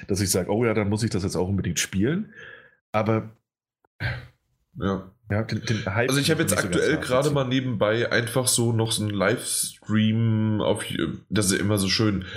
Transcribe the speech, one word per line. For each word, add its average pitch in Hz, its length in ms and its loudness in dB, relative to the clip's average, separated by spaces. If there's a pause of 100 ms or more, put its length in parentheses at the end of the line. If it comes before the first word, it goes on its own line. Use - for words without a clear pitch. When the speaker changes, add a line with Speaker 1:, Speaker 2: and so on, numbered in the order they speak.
Speaker 1:
dass 98 140 0
ich 92 100 0
sag, 90 160 0
oh 107 160 0
ja, 113 100 2
dann 104 160 0
muss 107 140 0
ich 110 60 0
das 101 140 -2
jetzt 85 120 -2
auch 90 140 0
unbedingt 92 300 -2
spielen. 143 540 -2 (600)
Aber 110 360 0 (1500)
Speaker 2:
Ja. 95 320 -4 (180)
Speaker 1:
ja, 104 140 0
den, 110 220 -4
den 107 200 -2
Hype 113 240 0
Speaker 2:
Also 139 120 2
ich 139 100 2
hab 151 80 2
Speaker 1:
nicht 156 100 0
Speaker 2:
jetzt - 20 4
Speaker 1:
so - 40 4
ganz 92 220 -2
Speaker 2:
aktuell 117 180 2
gerade - 120 -4 (220)
Speaker 1:
nachvollziehen. 143 40 0
Speaker 2:
mal 139 140 0
nebenbei 123 640 0
einfach 120 380 0
so 117 240 2
noch 110 220 0
so 107 100 -2
einen 104 100 -2
Livestream 110 1500 0
auf - 240 0
Ju-, - 320 -4 (120)
das 98 220 2
ist 90 80 2
immer 104 180 2
so 95 120 0
schön. 101 340 2 (140)